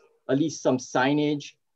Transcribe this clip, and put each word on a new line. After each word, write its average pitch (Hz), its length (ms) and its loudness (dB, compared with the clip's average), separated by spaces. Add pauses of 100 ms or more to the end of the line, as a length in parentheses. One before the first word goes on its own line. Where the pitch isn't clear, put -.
(300)
at 139 80 2
least 151 240 -2
some 131 160 2
signage, 147 760 0 (220)